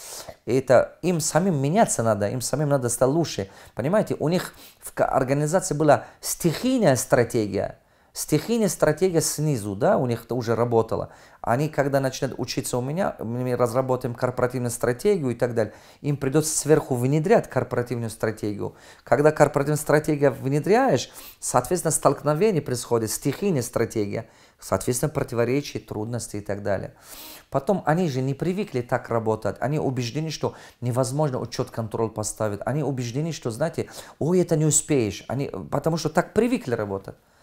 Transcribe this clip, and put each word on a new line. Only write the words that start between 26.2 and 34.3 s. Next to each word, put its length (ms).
и 20
так 220
далее. 320
Потом 360
они 220
же 140
не 100
привыкли 480
так 300
работать, 500
они 180
убеждены, 520
что 240
невозможно 580
учет, 320
контроль 400
поставить, 540
они 180
убеждены, 500
что, 180
знаете, 380
"Ой, 220